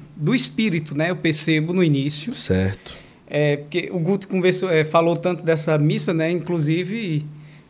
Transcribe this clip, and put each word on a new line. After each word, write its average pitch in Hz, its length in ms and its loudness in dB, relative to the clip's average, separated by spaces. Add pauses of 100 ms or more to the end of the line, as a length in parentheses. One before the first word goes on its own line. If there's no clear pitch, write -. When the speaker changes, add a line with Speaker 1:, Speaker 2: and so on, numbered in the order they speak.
(160)
Speaker 1:
do 151 180 0
espírito, 170 640 0
né? 160 140 0
Eu 180 60 -4
percebo 160 560 0
no 185 100 2
início. 147 500 0
Speaker 2:
Certo. 95 640 -2 (340)
Speaker 1:
É, 147 280 0
porque 147 360 -6
o 185 60 -4
Guto 190 300 -2
conversou, 185 420 2
é, 156 140 4
falou 165 320 4
tanto 175 260 -4
dessa 160 340 2
missa, 175 380 2
né? 160 160 0
Inclusive, 170 960 -2 (440)